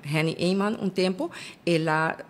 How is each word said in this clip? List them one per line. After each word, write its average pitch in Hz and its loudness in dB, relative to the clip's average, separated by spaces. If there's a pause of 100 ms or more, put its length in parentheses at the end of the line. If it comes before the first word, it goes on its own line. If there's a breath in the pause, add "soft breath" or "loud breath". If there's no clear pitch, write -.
Henny 156 0
Eyman, 196 2
um 202 0
tempo, 185 0 (340 loud breath)
ela 160 2 (140)